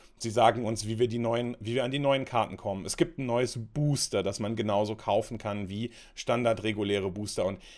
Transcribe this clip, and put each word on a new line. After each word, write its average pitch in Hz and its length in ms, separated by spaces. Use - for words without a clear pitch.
Sie 117 100
sagen 117 340
uns, 107 240
wie 110 100
wir 120 80
die 117 140
neuen, 120 400
wie 110 160
wir 127 80
an 127 80
die 143 80
neuen 139 240
Karten 113 320
kommen. 98 280
Es - 120
gibt - 240
ein 135 60
neues 123 300
Booster, 123 680
das 98 160
man 110 160
genauso 104 400
kaufen 110 420
kann 104 300
wie 107 240
standardreguläre 104 960
Booster. 104 340
Und 95 140